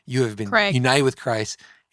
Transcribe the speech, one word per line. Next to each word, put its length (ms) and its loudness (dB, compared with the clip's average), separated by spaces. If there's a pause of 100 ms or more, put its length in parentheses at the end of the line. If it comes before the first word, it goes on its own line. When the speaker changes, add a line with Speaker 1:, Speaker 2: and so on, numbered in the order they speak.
Speaker 1:
you 180 0
have 120 -4
been 140 -8
Speaker 2:
Craig. 260 0
Speaker 1:
united 280 4
with 140 2
Christ, 400 -4 (340)